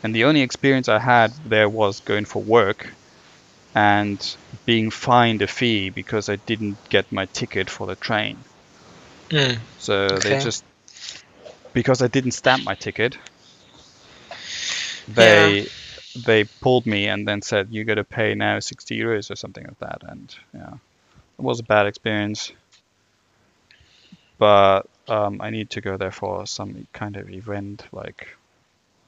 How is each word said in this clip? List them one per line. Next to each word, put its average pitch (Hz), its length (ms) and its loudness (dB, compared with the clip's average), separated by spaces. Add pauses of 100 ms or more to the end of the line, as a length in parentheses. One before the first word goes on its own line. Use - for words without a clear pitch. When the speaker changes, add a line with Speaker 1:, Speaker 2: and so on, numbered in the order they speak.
Speaker 1:
And 110 100 -2
the 113 120 4
only 151 160 6
experience 131 460 2
I 110 120 4
had 120 320 4 (160)
there 107 200 4
was 104 340 0
going 104 240 -2
for 101 180 -8
work 107 440 4 (840)
and 104 640 2 (300)
being 110 240 2
fined 117 500 2
a 98 60 0
fee 107 420 -2
because 107 400 -6
I 101 60 -2
didn't 107 420 -6 (120)
get 98 220 0
my 95 140 -4
ticket - 460 -6
for 101 160 -10
the 95 80 -10
train. 107 420 -4 (920)
Speaker 2:
Mm. 135 280 0 (220)
Speaker 1:
So 98 280 -2
they 98 280 0
Speaker 2:
Okay. 139 80 -2
Speaker 1:
just, 117 200 -6 (1120)
because 127 300 0
I 123 40 0
didn't 127 260 0
stamp 131 300 0
my 98 120 -4
ticket, 113 420 -4 (1900)
they, 104 540 8
Speaker 2:
Yeah. - 80 -8 (540)
Speaker 1:
they 110 200 4
pulled 127 420 0
me 104 220 0
and 104 200 -4
then 104 140 -4
said, 104 300 -2
"You 107 120 -8
gotta 104 200 -2
pay 107 320 -2
now 104 240 -2
sixty - 400 -10
euros 110 320 -4
or - 40 -10
something - 300 -16
like - 140 -20
that." - 280 -14
And - 260 -20 (200)
yeah, - 200 -18
it - 680 -20
was 127 180 -2
a 117 40 -12
bad 107 240 4
experience. 104 680 -4 (1800)
But, 98 460 6 (260)
um, 104 320 -2
I 104 80 -8
need 110 220 -8
to 107 100 -8
go 98 160 -6
there 95 140 -4
for 98 340 -8
some 104 480 -12
kind 104 240 -10
of 98 120 -14
event, 101 640 -12
like, - 360 -16 (800)